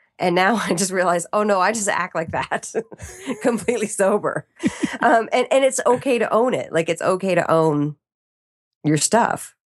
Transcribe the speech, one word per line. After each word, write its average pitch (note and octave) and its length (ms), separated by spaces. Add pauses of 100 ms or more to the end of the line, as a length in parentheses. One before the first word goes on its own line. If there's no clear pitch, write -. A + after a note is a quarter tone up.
(200)
And F3 160
now F#3+ 200
<laughs> G3 60
I - 120
just F#3 180
realize, F3 400
"Oh G#3 120
no, F#3+ 180
I G3 100
just G#3 160
act F3 280
like D#3+ 160
that - 420 (340)
<laughs> - 360
completely A#3 440
sober." F#3+ 580 (540)
Um, A3+ 320
and, B3 200
and C4+ 120
it's C4 220
okay A#3+ 320
to - 160
own A#3 200
it. C3 200
Like, E3 160
it's E3 140
okay F#3 320
to E3+ 140
own D3+ 460 (880)
your D3+ 140
stuff. - 580 (160)